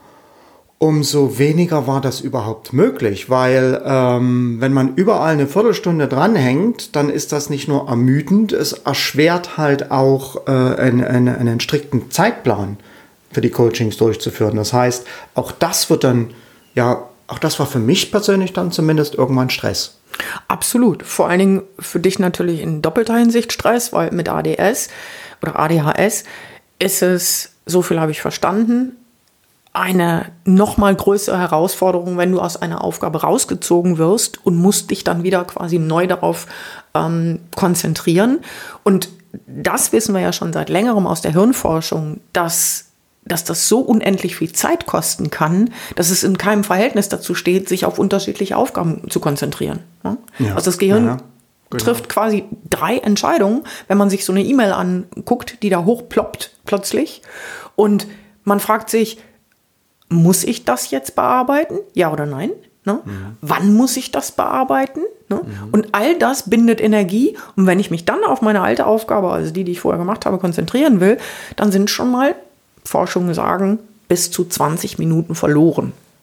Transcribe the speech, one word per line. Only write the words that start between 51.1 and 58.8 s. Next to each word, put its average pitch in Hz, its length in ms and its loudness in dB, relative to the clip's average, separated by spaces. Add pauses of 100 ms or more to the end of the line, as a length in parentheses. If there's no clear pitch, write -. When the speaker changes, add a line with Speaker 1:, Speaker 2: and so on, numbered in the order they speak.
Speaker 1:
genau. 120 140 -4
Speaker 2:
trifft 233 240 -2
quasi 208 360 0 (240)
drei 190 300 0
Entscheidungen, 220 640 2 (240)
wenn 196 120 2
man 202 120 4
sich 190 140 -2
so 185 80 -2
eine 196 100 2
E-Mail 233 300 2
anguckt, 180 920 -4
die 208 60 0
da 175 160 2
hochploppt - 800 -2
plötzlich. - 580 -2 (540)
Und 208 320 4 (360)
man 202 160 2
fragt 214 300 -2